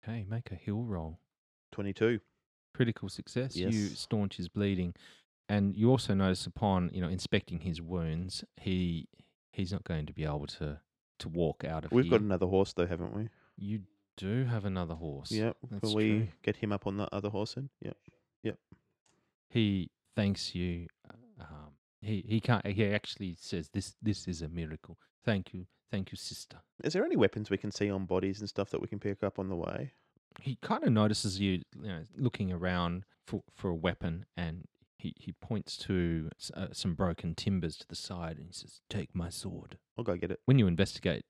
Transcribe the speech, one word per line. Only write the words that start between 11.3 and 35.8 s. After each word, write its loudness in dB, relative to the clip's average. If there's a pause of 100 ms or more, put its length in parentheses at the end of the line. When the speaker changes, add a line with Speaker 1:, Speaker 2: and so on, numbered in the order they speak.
Speaker 1:
out -4
of -6
Speaker 2:
We've 6
Speaker 1:
here. 2
Speaker 2:
got 8
another 2
horse 4
though, 2
haven't -4
we? -4 (280)
Speaker 1:
You -6 (340)
do 0
have 0
another 0
horse. -6
Speaker 2:
Yep. 0 (140)
Speaker 1:
That's -4
Speaker 2:
Can 2
we 6
Speaker 1:
true. 4 (160)
Speaker 2:
get 2
him 0
up -2
on -2
the -2
other -2
horse -4
then? -8 (120)
Yep. -10 (460)
Yep. -4 (880)
Speaker 1:
He 2 (260)
thanks 2
you. -2 (540)
Um, -16 (280)
he, -2
he 2
can't. 2
He 2
actually -2
says, -6
"This, -4
this 0
is -4
a -4
miracle. -8 (240)
Thank 0
you, -10 (260)
thank -4
you, -12
sister." -14 (260)
Speaker 2:
Is 0
there 2
any 0
weapons 4
we 2
can -4
see 0
on 0
bodies 0
and -6
stuff -2
that -2
we -6
can -8
pick -4
up -2
on -2
the -2
way? -4 (480)
Speaker 1:
He -4
kinda 0
notices 4
you, 2 (200)
you -10
know, -8 (160)
looking 0
around 0 (200)
for, -6 (100)
for -4
a 0
weapon, -2 (100)
and -6 (320)
he, -8
he -12
points -6
to 2